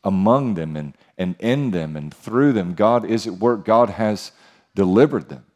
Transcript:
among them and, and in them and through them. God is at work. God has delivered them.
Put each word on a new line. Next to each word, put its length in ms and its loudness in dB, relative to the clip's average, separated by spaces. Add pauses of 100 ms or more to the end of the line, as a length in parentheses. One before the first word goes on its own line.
among 520 0
them 200 -8
and, 200 -10 (200)
and 220 -4
in 320 -2
them 260 -6
and 160 -10
through 400 0
them. 220 -2
God 320 2
is 220 -2
at 60 -8
work. 300 0
God 280 4
has 400 -4 (420)
delivered 560 4
them. 160 -18 (100)